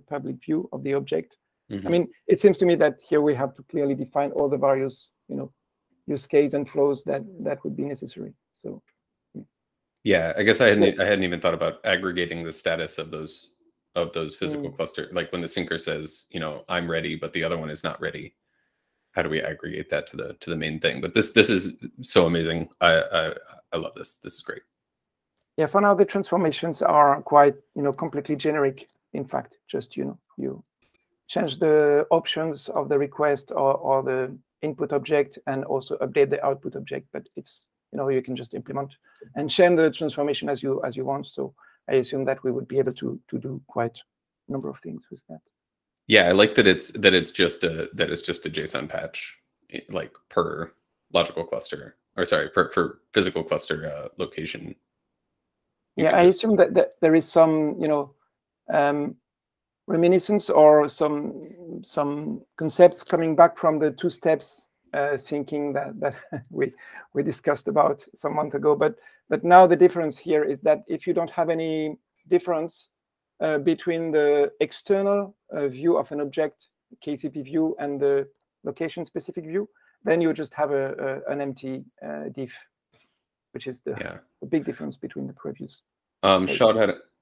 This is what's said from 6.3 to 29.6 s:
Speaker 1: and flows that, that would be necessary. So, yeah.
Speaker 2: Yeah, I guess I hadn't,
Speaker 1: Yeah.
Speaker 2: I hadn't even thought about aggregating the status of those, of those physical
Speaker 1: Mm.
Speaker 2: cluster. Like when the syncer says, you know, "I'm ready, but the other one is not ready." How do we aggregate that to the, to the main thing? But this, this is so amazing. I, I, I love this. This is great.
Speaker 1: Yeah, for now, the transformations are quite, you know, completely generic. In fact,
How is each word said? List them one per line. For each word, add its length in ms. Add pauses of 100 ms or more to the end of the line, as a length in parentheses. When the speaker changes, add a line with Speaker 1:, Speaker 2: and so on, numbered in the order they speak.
Speaker 1:
and 120
flows 360
that, 180 (200)
that 220
would 140
be 60
necessary. 500 (220)
So, 260 (540)
yeah. 80 (600)
Speaker 2:
Yeah, 320
I 60
guess 200
I 80
hadn't, 260
Speaker 1:
Yeah. 80
Speaker 2:
I 20
hadn't 200
even 140
thought 140
about 320
aggregating 580
the 80
status 460
of 140
those, 420 (400)
of 200
those 220
physical 360
Speaker 1:
Mm. 60
Speaker 2:
cluster. 340
Like 200
when 100
the 60
syncer 320
says, 520
you 80
know, 300
"I'm 200
ready, 260
but 180
the 100
other 160
one 100
is 140
not 180
ready." 320 (800)
How 100
do 80
we 100
aggregate 520
that 160
to 100
the, 220
to 100
the 80
main 220
thing? 220
But 120
this, 200
this 180
is 240 (260)
so 240
amazing. 440 (120)
I, 180
I, 340 (400)
I 40
love 160
this. 240
This 160
is 80
great. 220 (920)
Speaker 1:
Yeah, 100
for 140
now, 120
the 120
transformations 760
are 400
quite, 320 (220)
you 80
know, 100
completely 420
generic. 520 (260)
In 100
fact, 340 (100)